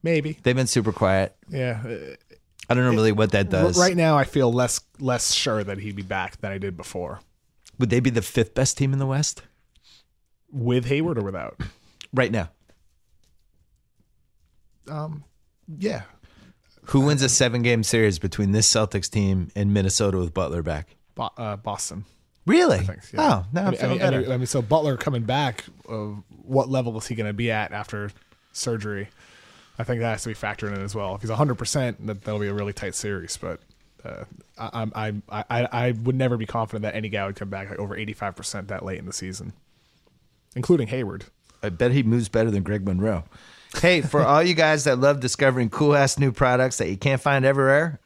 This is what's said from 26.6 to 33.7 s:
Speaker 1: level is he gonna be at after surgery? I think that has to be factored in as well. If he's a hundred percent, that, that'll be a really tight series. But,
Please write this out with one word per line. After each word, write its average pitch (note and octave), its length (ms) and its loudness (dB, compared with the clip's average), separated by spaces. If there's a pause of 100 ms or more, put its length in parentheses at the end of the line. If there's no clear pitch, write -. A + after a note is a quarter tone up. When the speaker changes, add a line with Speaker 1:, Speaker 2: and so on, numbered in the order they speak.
Speaker 1:
level A#2+ 280 -2
is G#2+ 100 -10
he A#2+ 80 -8
gonna G#2 180 -4
be A#2 180 -2
at G#2+ 200 -2
after G#2 380 -10 (420)
surgery? G#2 580 -6 (680)
I A#2+ 60 -6
think A#2 180 -4
that A#2 80 0
has A2 140 -4
to A#2 60 -8
be G#2+ 60 -8
factored G#2 400 -6
in G2 60 -6
as G2 140 -8
well. G2 200 -6
If G2 60 -12
he's A2 80 -8
a A2 60 -4
hundred C3 200 0
percent, A#2+ 520 -6
that, G2+ 160 -10
that'll G#2+ 160 -6
be G#2 80 -4
a G2+ 60 -4
really G2+ 200 -6
tight F#2+ 220 -10
series. F#2+ 420 -8
But, F2 240 -10 (420)